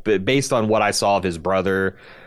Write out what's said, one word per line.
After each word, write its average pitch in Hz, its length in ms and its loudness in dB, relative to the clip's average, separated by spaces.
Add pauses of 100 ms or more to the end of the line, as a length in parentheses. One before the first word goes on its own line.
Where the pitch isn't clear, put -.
But 98 180 0
based 135 300 0
on 110 160 0
what 110 120 2
I 104 100 2
saw 101 260 2
of 90 60 -2
his 87 140 -4
brother 95 600 -2 (300)